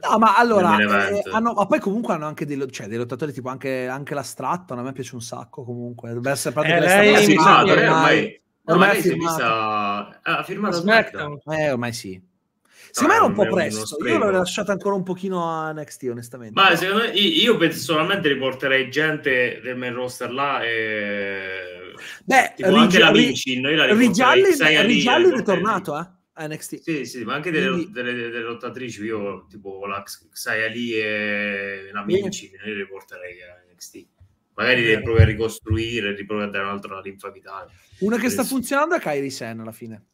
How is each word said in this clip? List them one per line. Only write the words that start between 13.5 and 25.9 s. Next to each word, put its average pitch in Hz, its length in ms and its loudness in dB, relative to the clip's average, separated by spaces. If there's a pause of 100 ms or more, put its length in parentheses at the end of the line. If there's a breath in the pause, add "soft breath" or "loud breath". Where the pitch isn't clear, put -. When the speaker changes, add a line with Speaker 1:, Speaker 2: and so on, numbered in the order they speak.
Speaker 2:
uno 185 100 0
Speaker 1:
presto. 214 180 -4
Io 220 60 -6
Speaker 2:
spreco. - 320 -2
Speaker 1:
l'avrei 202 220 2
lasciata 185 320 -4
ancora 202 240 -2
un 185 80 -4
pochino 185 440 -4
a 160 240 -6
N 151 140 -10
X - 120 -20
T, 131 120 -8
onestamente. 120 500 -10
Speaker 2:
Ma 196 100 8
Speaker 1:
Però 175 60 6
Speaker 2:
secondo 190 280 0
me, 226 80 -2
io, 196 320 2
io 220 140 4
personalmente 165 720 0
riporterei 131 600 0
gente 143 760 0
del 123 140 -8
main 123 160 -6
roster 123 400 -8
là 135 300 -2
e 98 1300 -6 (300 loud breath)
Speaker 1:
Beh, 254 320 2
Speaker 2:
tipo 190 140 -2
anche 202 100 6
Speaker 1:
Ridge-, 185 200 6
Speaker 2:
la 165 120 8
Speaker 1:
Ri-, - 140 6
Speaker 2:
Mincin, 131 360 -2
io 143 140 0
la 151 100 4
riporterei, 220 220 6
Speaker 1:
Ridge 208 160 2
Allen, 359 300 6
Speaker 2:
Xia 156 280 4
Li 196 120 4
Speaker 1:
Ridge 208 120 2
Speaker 2:
la 247 80 4
Speaker 1:
Allen 349 120 4
è 370 100 8
Speaker 2:
riporterei. 185 260 0
Speaker 1:
tornato, 185 380 -2